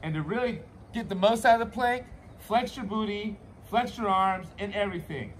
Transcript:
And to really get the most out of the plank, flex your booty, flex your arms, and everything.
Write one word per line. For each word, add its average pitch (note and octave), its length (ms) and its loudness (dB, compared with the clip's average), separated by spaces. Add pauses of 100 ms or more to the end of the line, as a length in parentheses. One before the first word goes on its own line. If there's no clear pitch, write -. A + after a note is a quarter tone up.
And D#3 100 -4
to D#3 80 -2
really A3+ 380 -2 (340)
get A#3 160 -6
the G3 60 -2
most A3 280 4
out A#3 180 8
of A3+ 60 0
the G#3+ 60 -12
plank, B3 320 0 (340)
flex B3 380 0
your A#3 80 -6
booty, G#3 520 -2 (320)
flex A#3+ 280 0
your A3+ 100 -2
arms, F#3+ 400 2 (100)
and G3+ 160 -6
everything. F3 680 -4